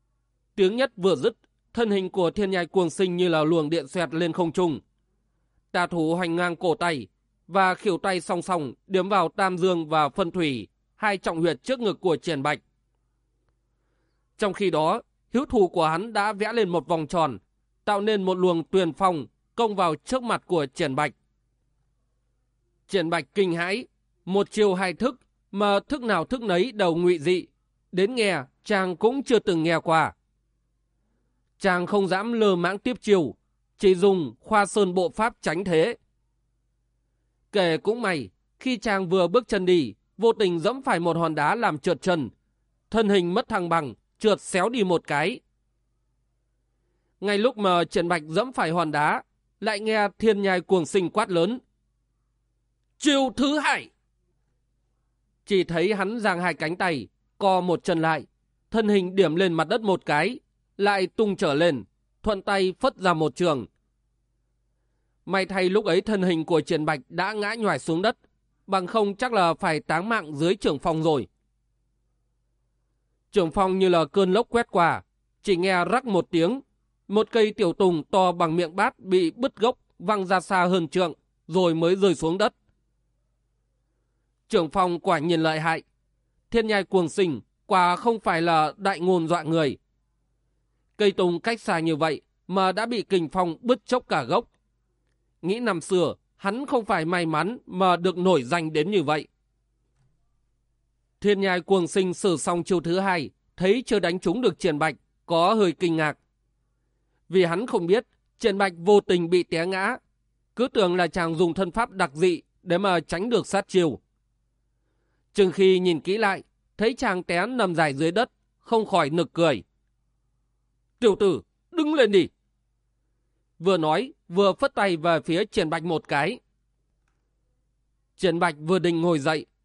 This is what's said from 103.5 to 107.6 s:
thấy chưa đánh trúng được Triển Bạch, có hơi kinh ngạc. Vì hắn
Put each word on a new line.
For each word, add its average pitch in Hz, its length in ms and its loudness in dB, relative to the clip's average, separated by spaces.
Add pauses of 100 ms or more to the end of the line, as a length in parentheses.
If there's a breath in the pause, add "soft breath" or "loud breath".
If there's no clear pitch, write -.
thấy 202 300 2
chưa 214 120 2
đánh 180 200 -2
trúng 190 220 -2
được 196 180 0
Triển 151 200 0
Bạch, 156 160 0 (320)
có 170 280 2
hơi 196 180 2
kinh 165 240 0
ngạc. 151 220 -2 (1120)
Vì 180 160 4
hắn 175 220 -2